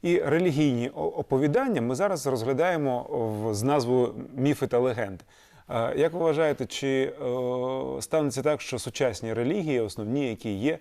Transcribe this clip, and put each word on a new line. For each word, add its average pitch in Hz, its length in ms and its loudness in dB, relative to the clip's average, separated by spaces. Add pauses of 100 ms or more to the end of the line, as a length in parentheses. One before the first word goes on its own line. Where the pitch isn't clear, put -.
і 175 180 2
релігійні 143 760 2
о-, - 80 -6
оповідання 151 800 2
ми 123 140 0
зараз 160 320 0
розглядаємо 135 840 0
в, 110 440 -2
з 104 100 -2
назвою 127 500 2 (220)
«Міфи 135 320 0
та 123 120 2
легенди». 110 440 -2 (460)
Е, 120 280 -2
як 160 160 2
ви 175 60 -4
вважаєте, 156 460 2
чи, - 220 -4
е, 131 1120 -2
станеться 139 400 0
так, 147 200 0
що - 180 -6
сучасні 113 540 -2
релігії, 143 460 0
основні, 117 500 -2
які 110 240 -6
є, 139 280 -2